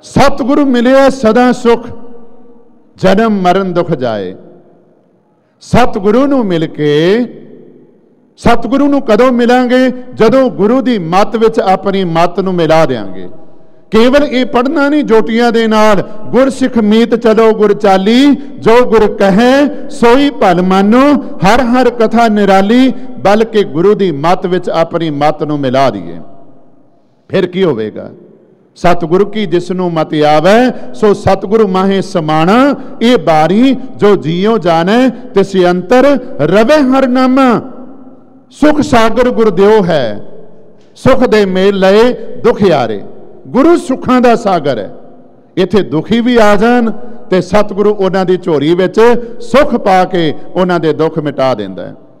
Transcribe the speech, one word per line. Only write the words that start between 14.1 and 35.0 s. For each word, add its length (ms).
ਇਹ 220
ਪੜ੍ਹਨਾ 440
ਨਹੀਂ 140
ਜੋਟੀਆਂ 480
ਦੇ 160
ਨਾਲ, 420
"ਗੁਰ 240
ਸਿੱਖ 280
ਮੀਤ 380
ਚਲੋ 360
ਗੁਰ 220
ਚਾਲੀ, 640
ਜੋ 500
ਗੁਰ 300
ਕਹੈ 520
ਸੋਈ 400
ਭਲ 320
ਮਾਨੋ, 600
ਹਰ 400
ਹਰ 280
ਕਥਾ 380
ਨਿਰਾਲੀ," 680
ਬਲਕਿ 460
ਗੁਰੂ 300
ਦੀ 180
ਮੱਤ 340
ਵਿੱਚ 240
ਆਪਣੀ 400
ਮੱਤ 340
ਨੂੰ 160
ਮਿਲਾ 300
ਦਈਏ। 300
ਫਿਰ 180
ਕੀ 160
ਹੋਵੇਗਾ? 460
"ਸਤਿਗੁਰੂ 500
ਕੀ 200
ਜਿਸ 260
ਨੂੰ 220
ਮਤਿ 320
ਆਵੈ, 460
ਸੋ 200
ਸਤਿਗੁਰੂ 540
ਮਾਹੇ 340
ਸਮਾਣਾ, 760
ਇਹ 160
ਬਾਰੀ 580
ਜੋ 200
ਜੀਉ 420
ਜਾਣੈ, 520